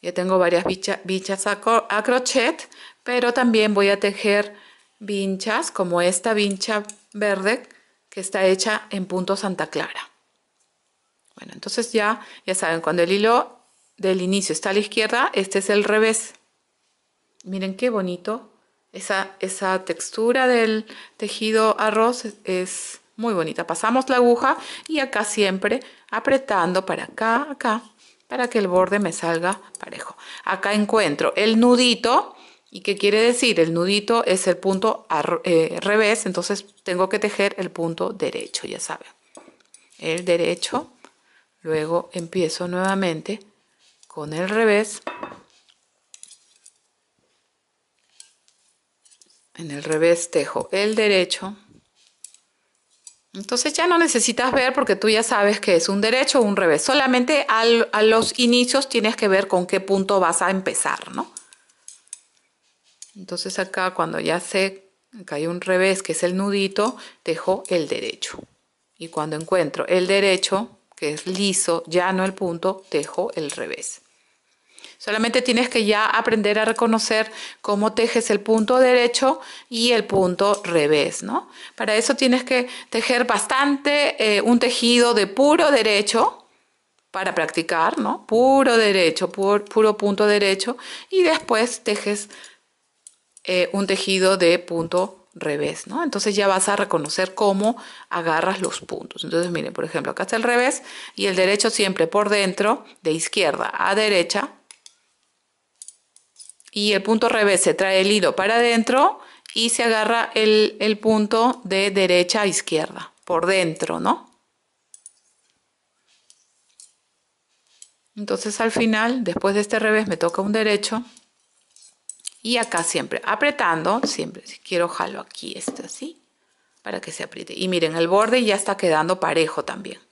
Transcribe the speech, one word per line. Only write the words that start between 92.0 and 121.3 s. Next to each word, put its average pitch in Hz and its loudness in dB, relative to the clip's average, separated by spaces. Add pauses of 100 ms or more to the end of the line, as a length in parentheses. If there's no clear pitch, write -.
Eh, 180 0
un 196 -2
tejido 190 2
de 175 4
punto 175 -4
revés, 151 -6
¿no? 311 -4
Entonces 208 -2
ya 202 2
vas 190 2
a 202 2
reconocer 185 -2
cómo 208 0 (320)
agarras 170 -2
los - -6
puntos. - -12
Entonces, 170 -2
miren, 160 -6
por - -4
ejemplo, 160 -6
acá - -6
está 196 -4
el 226 -2
revés 247 0 (320)
y 196 -2
el 190 0
derecho 196 2
siempre 190 0
por 202 0
dentro, 202 0 (160)
de 165 -2
izquierda 160 -2
a - 0
derecha. 208 0 (2250)
Y 208 2
el 196 0
punto 220 2
revés 202 2
se 160 2
trae 190 2
el 196 2
hilo 185 2
para 202 0
adentro 240 2 (320)
y 226 0
se 233 -2
agarra 226 0
el, 214 4
el 214 0
punto 220 2
de 196 0
derecha 185 2
a 202 2
izquierda, - -4 (140)
por 170 0
dentro, 170 -2
¿no? - -4 (3750)
Entonces 202 -6
al 220 2
final, 233 0
después 196 -2
de 208 2
este 208 -2
revés, 214 0
me 175 -2
toca 170 -2
un 202 -2
derecho. 214 0 (1400)